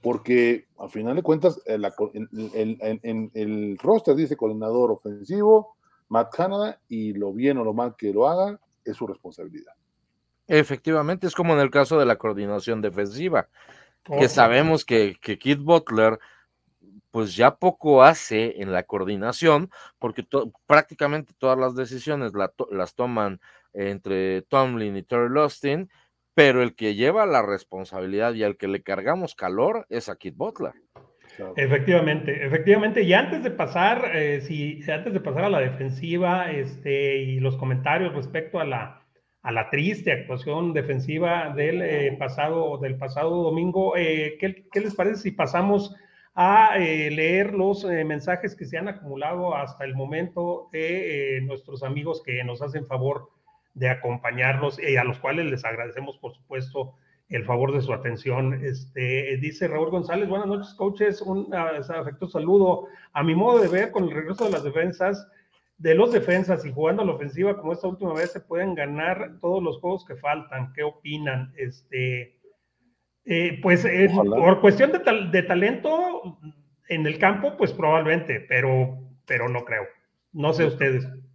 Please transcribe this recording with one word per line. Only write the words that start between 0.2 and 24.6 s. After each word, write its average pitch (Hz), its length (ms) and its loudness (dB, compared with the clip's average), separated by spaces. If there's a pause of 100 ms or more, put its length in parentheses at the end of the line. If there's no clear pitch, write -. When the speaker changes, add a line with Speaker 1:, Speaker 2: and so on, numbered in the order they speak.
Speaker 1:
al 98 100 -12
final 113 260 -6
de 180 60 -2
cuentas, 160 460 2
eh, 110 100 0
la 101 140 -2
co-, 104 240 -4
en, 107 120 -8 (280)
en, 110 260 -2
en, 110 220 -4
en 110 320 -6
el 104 420 -4
roster 170 380 2
dice 147 200 -2
coordinador 110 540 0
ofensivo, 202 880 2 (320)
Matt 113 260 0
Canada, 202 540 -2
y 107 260 -6
lo 98 200 -4
bien 135 260 2
o 117 40 -2
lo 110 100 -2
mal 120 220 -4
que 104 160 -4
lo 113 160 4
haga, 190 320 0 (240)
es 104 120 -8
su 123 100 -8
responsabilidad. 87 680 -16 (760)
Speaker 2:
Efectivamente, 156 800 2
es - 80 -4
como 170 180 2
en 147 60 4
el 139 100 4
caso 143 300 4
de 135 60 4
la 117 100 4
coordinación 104 680 -4
defensiva, 104 680 -2 (560)
que 156 100 -8
Speaker 3:
Ojo. 139 160 4
Speaker 2:
sabemos 139 560 4
que, 104 360 2
que 104 160 -6
Keith 143 220 0
Butler, 113 580 4 (960)
pues, 104 240 -4
ya 120 220 6
poco 151 440 4
hace 117 580 4
en 95 120 -6
la 92 120 0
coordinación, 117 840 0 (300)
porque 110 240 -6
to-, 117 280 -2 (140)
prácticamente 151 720 2
todas 131 220 2
las 127 160 0
decisiones 127 580 -4
la 98 140 -2
to-, - 240 -8
las 92 240 -4
toman 110 440 -2 (340)
entre 95 680 -2
Tomlin 117 560 0